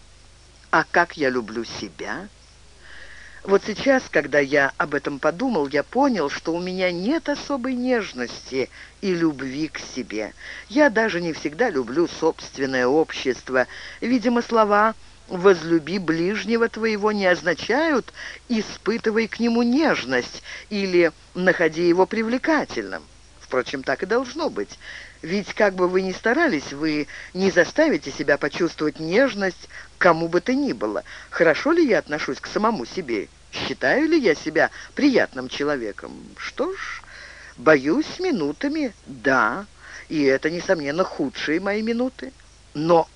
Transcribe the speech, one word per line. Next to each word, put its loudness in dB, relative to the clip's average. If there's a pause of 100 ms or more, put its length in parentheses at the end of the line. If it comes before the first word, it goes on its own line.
(720)
А 4
как 2
я 2
люблю -4
себя? -10 (1160)
Вот 4
сейчас, 2
когда 2
я 2
об -4
этом -4
подумал, 0
я 0
понял, 0
что -6
у -4
меня -2
нет -2
особой -4
нежности -4 (300)
и 0
любви -2
к -14
себе. -8 (340)
Я 4
даже 0
не -4
всегда -2
люблю 0 (100)
собственное -2
общество. 0 (360)
Видимо, 2
слова 4 (360)
"возлюби 2
ближнего 0
твоего" 0
не 2
означают 0 (360)
"испытывай -2
к -10
нему 2
нежность" 0 (260)
или 4 (200)
"находи 2
его 6
привлекательным". -2 (360)
Впрочем, -4
так -2
и -6
должно -2
быть. -8 (440)
Ведь -4
как 2
бы 0
вы 2
ни -4
старались, 0
вы -2 (260)
не 2
заставите 2
себя 0
почувствовать -2
нежность 0 (300)
к -4
кому 4
бы 2
то -2
ни 0
было. -2 (260)
Хорошо 2
ли 4
я 4
отношусь -6
к -14
самому 0
себе? -6 (240)
Считаю 0
ли 4
я 4
себя 0 (240)
приятным 2
человеком? -4 (240)
Что -6
ж, -12 (560)
боюсь, 4
минутами -2 (140)
да, 0 (420)
и 0
это, 2
несомненно, 0
худшие -4
мои -2
минуты. -4 (440)
Но 4